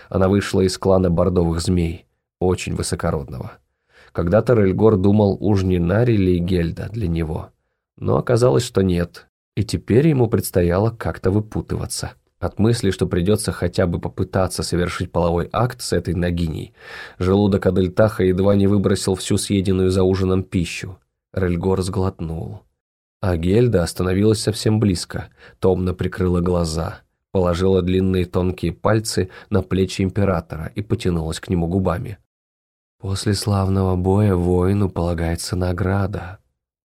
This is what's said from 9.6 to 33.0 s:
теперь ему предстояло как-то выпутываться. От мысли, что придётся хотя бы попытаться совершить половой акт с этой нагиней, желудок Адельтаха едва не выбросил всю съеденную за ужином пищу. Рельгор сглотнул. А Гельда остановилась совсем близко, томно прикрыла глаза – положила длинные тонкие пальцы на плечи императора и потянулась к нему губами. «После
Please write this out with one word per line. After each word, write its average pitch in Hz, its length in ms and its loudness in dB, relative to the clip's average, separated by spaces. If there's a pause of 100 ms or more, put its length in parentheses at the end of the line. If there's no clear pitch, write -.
теперь 110 440 2
ему 127 200 4
предстояло 92 600 2
как-то 92 420 -4
выпутываться. 85 840 -4 (260)
От - 180 -6
мысли, 110 320 2
что 92 160 0
придётся 90 460 0
хотя 90 340 -2
бы 85 140 -2
попытаться 90 640 -4
совершить 87 480 -4
половой 85 400 0
акт 120 300 -2
с - 120 -4
этой 87 220 -2
нагиней, 87 580 -4 (460)
желудок 98 480 2
Адельтаха 95 560 2
едва 95 320 4
не 98 100 4
выбросил 98 500 2
всю 104 220 -2
съеденную 92 540 0
за 95 120 2
ужином 95 400 2
пищу. - 540 -4 (360)
Рельгор 92 500 0
сглотнул. 92 800 -6 (580)
А 90 160 0
Гельда 98 460 2
остановилась 98 580 0
совсем 107 380 0
близко, 95 500 -4 (300)
томно 92 340 0
прикрыла 90 480 -2
глаза – 87 600 -2 (300)
положила 92 500 2
длинные 92 440 0
тонкие 90 480 -2
пальцы 107 560 -2 (200)
на 98 120 0
плечи 92 400 -2
императора 87 760 -2
и - 60 -6
потянулась 85 580 -2
к - 100 -18
нему 85 180 0
губами. 87 500 -2 (800)
«После 98 340 -2